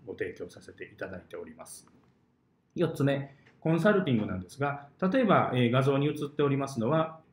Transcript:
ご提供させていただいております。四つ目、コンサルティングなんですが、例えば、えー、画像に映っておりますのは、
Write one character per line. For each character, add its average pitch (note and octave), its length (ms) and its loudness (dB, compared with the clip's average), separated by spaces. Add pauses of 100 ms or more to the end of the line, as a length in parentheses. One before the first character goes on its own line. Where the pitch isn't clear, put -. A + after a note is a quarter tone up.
ご F#2 120 -12
提 F2+ 160 -6
供 F2+ 160 -12
さ - 120 -20
せ - 120 -20
て - 100 -18
い - 140 -18
た G2 100 -8
だ F#2 100 -12
い F2 40 -14
て - 160 -16
お E2+ 80 -12
り D#2+ 100 -20
ま - 100 -20
す。 - 220 -20 (880)
四 E3 140 0
つ - 160 -2
目、 C#3 300 -2 (260)
コ D#3+ 120 0
ン E3+ 60 2
サ G#3 140 4
ル G3 100 2
テ G#3+ 80 0
ィ A#2+ 40 4
ン - 20 4
グ G#2 80 0
な F#2+ 100 -4
ん F#2 60 -6
で - 80 -14
す - 100 -18
が、 C#3+ 280 -4 (140)
例 F#3+ 200 2
え - 20 4
ば、 C#3+ 300 4
え B2 140 4
ー、 A2+ 40 4
画 C3 100 4
像 C#3 160 2
に C#3+ 100 2
映 D3+ 40 0
っ - 20 -8 (220)
て D3 80 2
お C#3+ 60 4
り C3+ 80 2
ま C#3 100 -2
す A#2+ 140 -6
の A2+ 80 0
は、 D#3+ 300 -2 (140)